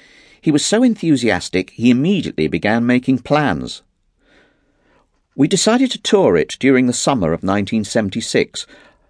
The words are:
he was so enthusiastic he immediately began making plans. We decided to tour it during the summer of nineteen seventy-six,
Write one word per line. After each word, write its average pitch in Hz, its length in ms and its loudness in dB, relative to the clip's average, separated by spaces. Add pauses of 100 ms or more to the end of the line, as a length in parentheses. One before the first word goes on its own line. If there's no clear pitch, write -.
(400)
he 160 120 0
was 147 120 0
so 226 200 2
enthusiastic 117 840 0
he 117 200 0
immediately 131 560 0
began 104 400 -2
making 127 340 0
plans. 101 640 -4 (1500)
We 143 140 2
decided 240 440 0
to - 100 -12
tour 151 340 2
it - 240 -2
during 127 260 4
the 120 60 2
summer 104 400 0
of 85 100 -4
nineteen 101 400 -2
seventy-six, - 840 -4 (440)